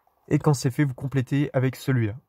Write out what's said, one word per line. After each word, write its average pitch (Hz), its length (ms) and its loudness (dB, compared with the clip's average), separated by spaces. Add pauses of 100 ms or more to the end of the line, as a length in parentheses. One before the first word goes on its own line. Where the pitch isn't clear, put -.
(280)
Et 151 100 2
quand 151 140 2
c'est 131 180 0
fait, 147 140 0
vous 135 80 0
complétez 139 640 -2
avec 127 220 0
celui-là. 117 380 0 (140)